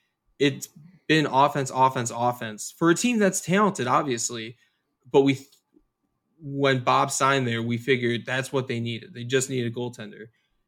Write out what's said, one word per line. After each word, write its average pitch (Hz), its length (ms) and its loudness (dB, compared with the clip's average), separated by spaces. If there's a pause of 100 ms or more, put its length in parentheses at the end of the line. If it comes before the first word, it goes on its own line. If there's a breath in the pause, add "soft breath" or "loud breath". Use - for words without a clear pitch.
(380 soft breath)
it's 139 300 0 (400)
been 156 180 2
offense, 139 480 2
offense, 127 400 2
offense 120 640 -4
for 170 120 4
a 170 40 6
team 240 240 0
that's 190 220 2
talented, 190 480 0
obviously. 120 680 -2 (540)
But 139 120 6
we, 139 160 2 (1000)
when 139 440 0
Bob 135 260 2
signed 135 380 2
there, 117 120 -2
we 117 160 -2
figured 120 480 0
that's 131 280 -6
what 131 160 -2
they 117 100 -4
needed. 117 360 -8
They 120 100 -12
just 139 260 0
needed 120 220 -4
a - 20 -16
goaltender. 117 520 -10 (420)